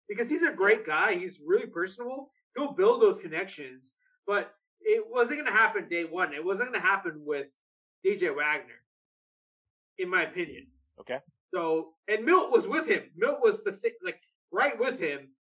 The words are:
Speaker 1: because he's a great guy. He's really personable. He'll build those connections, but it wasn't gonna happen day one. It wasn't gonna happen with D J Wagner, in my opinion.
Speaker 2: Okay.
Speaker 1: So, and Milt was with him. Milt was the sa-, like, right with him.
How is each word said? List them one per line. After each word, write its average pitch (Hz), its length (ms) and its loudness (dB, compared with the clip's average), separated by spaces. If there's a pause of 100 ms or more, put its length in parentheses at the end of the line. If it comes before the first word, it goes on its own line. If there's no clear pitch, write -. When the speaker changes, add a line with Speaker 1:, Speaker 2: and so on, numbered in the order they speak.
Speaker 1:
because 233 220 -4
he's 311 140 0
a 294 80 4
great 202 340 2
guy. 170 300 0
He's 180 280 -8
really 214 240 2
personable. 233 640 -8 (240)
He'll 277 180 -4
build 226 280 4
those 202 180 6
connections, 151 720 -10 (340)
but 202 260 -2 (280)
it 220 280 4
wasn't 247 300 0
gonna 226 180 0
happen 202 300 2
day 170 160 -2
one. 160 300 -2
It 151 100 -6
wasn't 196 280 -2
gonna 185 140 -2
happen 185 400 -2
with 143 220 -4 (560)
D 190 140 2
J 165 120 0
Wagner, 147 540 -4 (1120)
in 180 120 -6
my 180 140 2
opinion. 160 440 -8 (320)
Speaker 2:
Okay. 127 200 -8 (340)
Speaker 1:
So, 165 400 -2 (140)
and 220 180 -2
Milt 339 260 4
was 202 160 4
with 294 200 -2
him. 180 160 0 (120)
Milt 254 260 -2
was 208 220 4
the 196 100 -4
sa-, 233 160 -4 (140)
like, 180 180 -8 (300)
right 233 280 0
with 233 200 -2
him. 143 440 -6